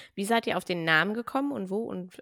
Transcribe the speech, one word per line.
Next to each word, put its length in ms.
Wie 100
seid 220
ihr 100
auf 80
den 180
Namen 300
gekommen 380
und 180
wo 140
und 380